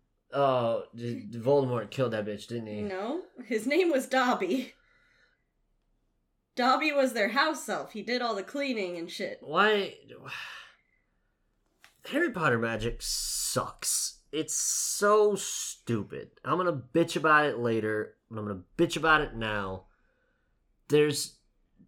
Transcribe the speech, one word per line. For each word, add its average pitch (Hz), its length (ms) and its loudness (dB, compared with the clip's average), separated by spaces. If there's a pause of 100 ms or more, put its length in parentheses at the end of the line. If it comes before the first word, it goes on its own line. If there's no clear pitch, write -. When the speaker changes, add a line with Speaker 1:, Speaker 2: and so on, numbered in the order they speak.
(320)
Speaker 1:
Oh, 127 520 2 (100)
d-, 117 260 -6 (100)
d-, 117 80 -8
Voldemort 123 520 4
killed 123 220 0
that 107 140 -2
bitch, 101 220 -8
didn't 117 180 -6
he? 107 160 -6
Speaker 2:
No. 202 400 -4 (240)
His 220 200 -2
name 330 240 4
was 262 160 2
Dobby. 240 680 0 (1800)
Dobby 269 380 2
was 262 220 2
their 226 160 0
house 285 360 0
elf. 156 260 -4
He 208 100 -8
did 240 180 -2
all 233 140 -2
the 196 80 -4
cleaning 220 560 -4
and 170 120 -10
shit. - 300 -8
Speaker 1:
Why? 196 540 2 (280)
<sighs> - 1900 -20
Harry 320 180 2
Potter 151 280 2
magic 113 420 -2
sucks. - 1160 -4 (140)
It's 156 220 -4
so 208 800 2
stupid. - 960 -6 (140)
I'm 143 140 -2
gonna 180 140 0
bitch 160 440 0
about 151 300 6
it 117 120 -2
later, 107 560 0 (160)
but 110 80 -10
I'm 107 80 -6
gonna 98 140 -6 (180)
bitch 170 180 2
about 156 260 4
it 131 120 -6
now. 104 520 -6 (1000)
There's, 147 480 2 (520)